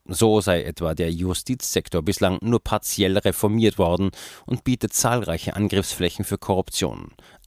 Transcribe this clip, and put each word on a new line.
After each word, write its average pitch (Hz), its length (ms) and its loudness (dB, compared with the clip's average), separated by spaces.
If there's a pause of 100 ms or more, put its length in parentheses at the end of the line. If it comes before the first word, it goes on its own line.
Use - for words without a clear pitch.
So 107 360 4
sei 87 220 2
etwa 82 300 -4
der 82 180 -2
Justizsektor 87 920 -2
bislang 95 380 2
nur 113 220 2
partiell 98 540 0
reformiert 104 640 2
worden 90 320 2 (340)
und - 180 -6
bietet 123 300 -2
zahlreiche 104 640 -2
Angriffsflächen 95 680 0
für 98 140 -4
Korruption. 69 720 -2 (360)